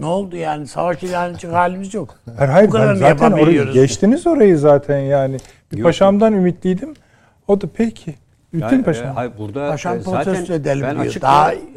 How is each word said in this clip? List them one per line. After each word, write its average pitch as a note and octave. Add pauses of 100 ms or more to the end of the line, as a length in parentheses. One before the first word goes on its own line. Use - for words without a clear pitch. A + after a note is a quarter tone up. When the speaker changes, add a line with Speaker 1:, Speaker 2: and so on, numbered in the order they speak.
Speaker 1:
Ne C#3+
oldu F3+
yani? D3+
Savaş D#3+
ilanı F3+
için F3
halimiz F#3
yok. F3+ (220)
Speaker 2:
Hayır, C3+
hayır, G3
Speaker 1:
Bu E3
kadar G#2+
Speaker 2:
ben G#2
Speaker 1:
mı G2
Speaker 2:
zaten D3
orayı A3
Speaker 1:
yapabiliyoruz? D3+
Speaker 2:
geçtiniz G3
orayı A3+
zaten C#3+
yani. C3+ (360)
Bir -
Speaker 3:
Yok. A2
Speaker 2:
paşamdan G3+
ümitliydim. F#3 (540)
O G3+
da F#3+
peki. A3 (380)
Bütün E3
Speaker 3:
Yani, B3+
Speaker 2:
paşam. B2
Speaker 3:
e, C3+
hayır, B2
burada, G#2+
Speaker 1:
Paşam D#3+
Speaker 3:
e, -
Speaker 1:
protesto F#3
Speaker 3:
zaten F3
Speaker 1:
edelim C#3
Speaker 3:
ben C3+
Speaker 1:
diyor. D3
Speaker 3:
açık -
Speaker 1:
Daha D3 (240)